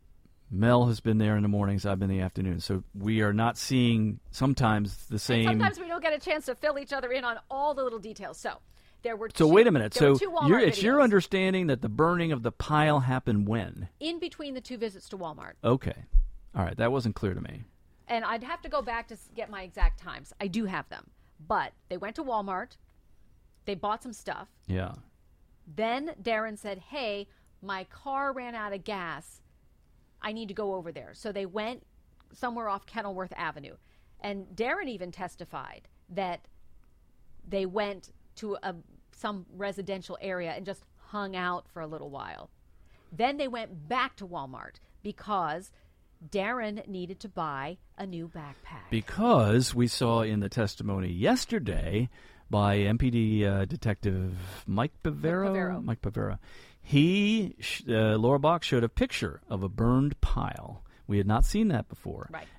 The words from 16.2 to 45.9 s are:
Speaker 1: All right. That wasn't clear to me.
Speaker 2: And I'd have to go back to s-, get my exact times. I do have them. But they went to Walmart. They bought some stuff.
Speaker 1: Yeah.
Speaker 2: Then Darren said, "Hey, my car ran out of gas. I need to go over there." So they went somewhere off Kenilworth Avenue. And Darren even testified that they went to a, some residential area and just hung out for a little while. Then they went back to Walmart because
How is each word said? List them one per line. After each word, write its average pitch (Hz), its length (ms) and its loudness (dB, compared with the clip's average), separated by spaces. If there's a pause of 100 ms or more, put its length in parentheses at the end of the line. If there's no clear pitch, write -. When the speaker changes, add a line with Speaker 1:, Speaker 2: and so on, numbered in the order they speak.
Speaker 1:
All 95 80 2
right. 87 140 -4
That 117 140 2
wasn't 120 240 0
clear 95 180 -2
to 90 80 -6
me. 87 220 -12 (440)
Speaker 2:
And 233 160 -2
I'd 220 200 -2
have 320 180 -10
to 330 80 -12
go 302 120 -2
back 233 260 -6
to 226 80 -16
s-, - 200 -20
get 214 140 -10
my 202 140 -12
exact 180 360 0
times. 135 400 -14
I 196 80 -2
do 208 180 -2
have 185 240 -6
them. - 200 -16 (360)
But 160 280 -2 (160)
they 180 80 -8
went 202 200 -10
to - 60 -6
Walmart. 214 540 -6 (880)
They 202 100 -4
bought 208 280 -4
some 247 100 -14
stuff. - 360 -10 (180)
Speaker 1:
Yeah. 92 280 -4 (720)
Speaker 2:
Then 233 460 -4 (100)
Darren 220 360 -4
said, 202 200 -10
"Hey, 202 500 -8 (340)
my 190 240 -8
car 277 480 -4
ran 247 220 -10
out 208 180 -6
of 190 100 -8
gas. 175 580 -10 (800)
I 214 120 -6
need 220 160 -10
to 196 40 -8
go 196 220 -4
over 170 160 -8
there." 117 220 -16
So - 180 -10
they 196 140 -4
went 214 400 -6 (480)
somewhere 233 360 -6
off 196 160 -4
Kenilworth 190 520 -8
Avenue. 151 400 -8 (420)
And 196 340 -8
Darren 269 360 -2
even 180 220 -8
testified 170 760 -12 (220)
that 180 360 -4 (1040)
they 190 180 -2
went 196 460 -4 (240)
to 208 260 -6
a, 185 140 -6 (400)
some 202 300 -8 (100)
residential 190 640 -8
area 180 300 -6
and 180 140 -10
just 190 180 -12 (240)
hung 202 280 -8
out 180 340 -4
for 175 120 -14
a 156 60 -10
little 151 220 -12
while. 120 400 -12 (640)
Then 240 260 -2
they 294 100 -2
went 220 400 -10
back 254 300 -2
to 196 100 -14
Walmart 135 480 -12 (260)
because 190 720 -4 (580)